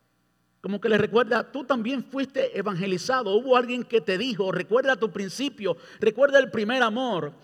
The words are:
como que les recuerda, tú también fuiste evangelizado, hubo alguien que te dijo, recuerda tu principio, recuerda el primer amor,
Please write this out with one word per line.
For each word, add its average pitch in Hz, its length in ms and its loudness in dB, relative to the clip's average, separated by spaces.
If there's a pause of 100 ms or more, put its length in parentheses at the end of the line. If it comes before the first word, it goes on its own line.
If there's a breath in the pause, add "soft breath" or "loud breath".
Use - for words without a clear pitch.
(600)
como 196 180 -6
que 226 80 -2
les 214 140 4
recuerda, 220 500 0
tú 277 140 -8
también 247 400 -2
fuiste 262 520 -4
evangelizado, 196 800 -2
hubo 247 220 4
alguien 247 260 -2
que 233 160 2
te 202 180 -2
dijo, 202 340 -2
recuerda 254 440 0
tu 220 160 -2
principio, 196 640 -4 (240 loud breath)
recuerda 269 400 4
el 262 120 2
primer 233 320 0
amor, 214 500 -2 (100)